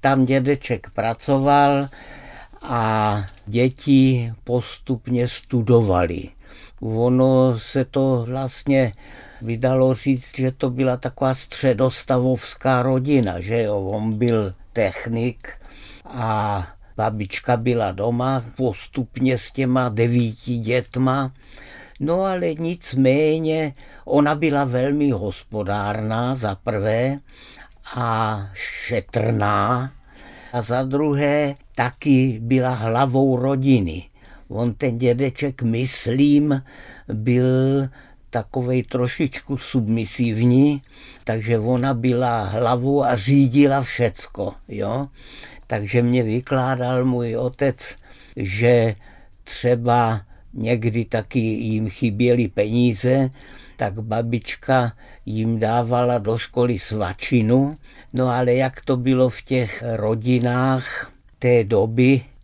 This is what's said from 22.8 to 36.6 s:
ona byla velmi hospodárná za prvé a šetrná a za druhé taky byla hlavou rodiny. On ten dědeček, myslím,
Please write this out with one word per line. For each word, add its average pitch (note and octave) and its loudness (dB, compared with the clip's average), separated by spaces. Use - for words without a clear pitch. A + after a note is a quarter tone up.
ona D3 2
byla D3 0
velmi C#3 0
hospodárná G#2+ -4
za A2+ -4
prvé A2+ -2
a A2 -2
šetrná A2 -2
a A#2+ -4
za A#2+ -2
druhé C#3+ 0
taky C3 2
byla B2+ 0
hlavou B2+ 2
rodiny. B2+ 2
On A2+ -2
ten A#2 -4
dědeček, B2+ -2
myslím, C3+ 2